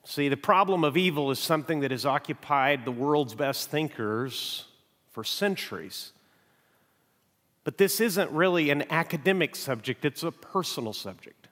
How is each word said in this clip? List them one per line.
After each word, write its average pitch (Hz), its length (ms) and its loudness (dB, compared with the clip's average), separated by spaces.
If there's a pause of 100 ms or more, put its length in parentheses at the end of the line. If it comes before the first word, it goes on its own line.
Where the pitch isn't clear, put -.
See, 143 240 0
the 139 80 4
problem 185 480 4
of 147 140 2
evil 151 340 2
is 127 80 -2
something 156 400 0
that 139 120 -2
has 127 140 -4
occupied 139 800 0
the 127 80 -4
world's 135 420 0
best 135 360 -2
thinkers 127 960 -4 (460)
for 113 120 -10
centuries. - 880 -4 (1500)
But - 140 -4
this 196 240 4
isn't 202 300 2
really 170 380 4
an 143 200 2
academic 165 680 2
subject, 123 480 -4
it's - 200 -2
a 165 100 -4
personal - 580 -6
subject. - 600 -14